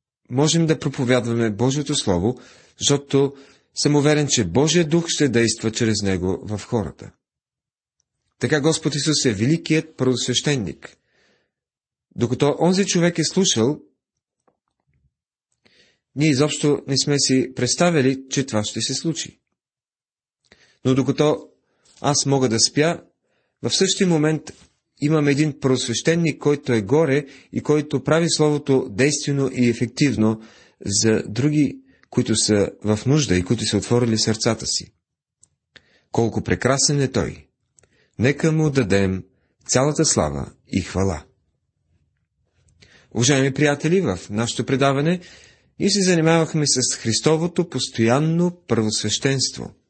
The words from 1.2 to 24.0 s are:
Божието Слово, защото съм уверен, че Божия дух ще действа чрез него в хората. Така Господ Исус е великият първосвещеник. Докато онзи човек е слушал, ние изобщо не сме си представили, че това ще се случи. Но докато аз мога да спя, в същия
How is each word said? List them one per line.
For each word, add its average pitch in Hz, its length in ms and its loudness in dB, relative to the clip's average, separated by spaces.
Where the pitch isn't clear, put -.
Божието 135 440 -2
Слово, 104 460 -2
защото 139 560 0
съм 147 140 2
уверен, 147 340 2
че 117 140 0
Божия 147 440 2
дух 165 200 0
ще 147 200 0
действа 113 440 0
чрез 110 300 -2
него 92 400 -2
в 104 160 -8
хората. 90 540 -6
Така 143 220 0
Господ 156 340 0
Исус 147 300 0
е 123 80 2
великият 156 640 0
първосвещеник. 127 1000 -2
Докато 123 440 0
онзи 185 260 2
човек 170 320 0
е 160 60 0
слушал, 147 560 0
ние 147 120 2
изобщо 147 580 2
не 135 120 -2
сме 143 200 0
си 131 380 0
представили, 135 760 0
че 135 160 -2
това 107 180 -2
ще - 160 -8
се 131 140 -4
случи. - 460 -8
Но 131 100 2
докато 139 540 0
аз 139 260 0
мога 135 220 2
да 110 120 0
спя, 160 420 0
в 117 80 -4
същия 190 360 0